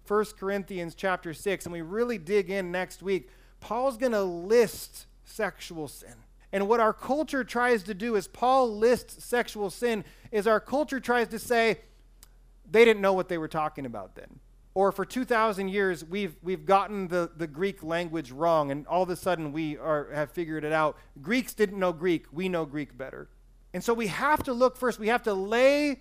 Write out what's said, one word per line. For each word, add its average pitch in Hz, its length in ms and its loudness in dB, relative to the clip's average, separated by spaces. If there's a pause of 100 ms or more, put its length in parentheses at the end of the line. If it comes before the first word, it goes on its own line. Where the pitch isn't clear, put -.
First 208 340 -2
Corinthians 190 560 -6
chapter 175 400 -4
six, 185 320 -4
and 175 80 -8
we 170 80 -8
really 220 380 -4
dig 180 320 0
in 190 200 -4
next 180 300 -6
week, 185 280 -2 (300)
Paul's 247 380 -2
gonna 233 240 2
list 196 840 0 (160)
sexual 175 640 -8
sin. 110 260 -18 (380)
And 196 160 0
what 226 120 4
our 220 140 4
culture 277 500 -2
tries 240 400 2
to 202 120 -8
do 226 200 -2
is 185 120 0
Paul 247 500 2
lists 226 460 2
sexual 214 480 -2
sin, 226 340 -2 (260)
is 208 140 0
our 214 140 6
culture 269 400 -2
tries 240 300 2
to 220 100 -8
say, 226 400 2 (880)
"They 220 160 10
didn't 214 160 6
know 196 120 4
what 180 140 0
they 170 120 -2
were 156 80 -6
talking 151 400 -4
about 104 260 -12
then." - 260 -18 (360)
Or 196 160 4
for 190 120 -4
two 254 220 -4
thousand 214 440 0
years, 185 360 0
we've, 180 380 -6
we've 165 240 -4
gotten 196 400 2
the, 170 280 -2
the 165 120 -6
Greek 185 340 -4
language 160 500 -4
wrong, 151 380 2
and 143 160 -6
all 175 160 0
of 180 80 0
a 180 60 -2
sudden 160 360 -2
we 151 280 -6
are, 143 340 -2
have 147 160 -2
figured 156 340 -6
it 151 100 0
out. 156 220 2 (280)
Greeks 226 320 -2
didn't 202 240 0
know 185 120 2
Greek. 160 400 -2
We 185 180 -4
know 165 160 -2
Greek 139 300 -8
better. 131 340 -14 (440)
And - 100 -6
so 233 100 2
we 233 140 0
have 269 360 2
to 269 100 -4
look 247 240 2
first. 247 220 -2
We 214 100 -2
have 240 140 2
to 214 100 0
lay 262 680 2